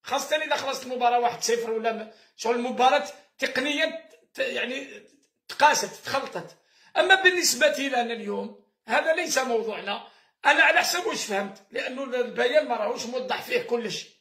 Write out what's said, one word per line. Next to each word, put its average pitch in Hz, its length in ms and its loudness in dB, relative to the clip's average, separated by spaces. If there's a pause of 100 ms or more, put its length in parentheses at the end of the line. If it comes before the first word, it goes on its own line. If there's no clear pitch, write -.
خاصة 277 340 -2
إذا 302 200 0
خلصت 269 280 -6
المباراة 247 360 2
واحد 240 240 0
صفر 226 280 0
ولا 226 200 0
م-، 214 200 -10 (240)
شغل 233 200 0
المباراة 247 480 2 (360)
تقنيا 294 680 -2 (240)
ت-، - 60 -16
يعني 254 640 -6 (440)
تقاست، - 580 2
تخلطت. - 520 -6 (400)
أما 370 180 8
بالنسبة 349 600 2
لنا 262 240 0
اليوم 208 640 -6 (220)
هذا 302 260 2
ليس 330 240 0
موضوعنا، 226 720 -2 (380)
أنا 311 180 6
على 311 160 6
حسب - 260 -2
واش - 200 -4
فهمت، 196 460 -4
لأنه 254 320 -6
البيان 247 640 0
ما 247 80 -2
راهوش 208 300 -4
موضح 240 360 -6
فيه 240 200 -2
كلش 220 440 -4 (160)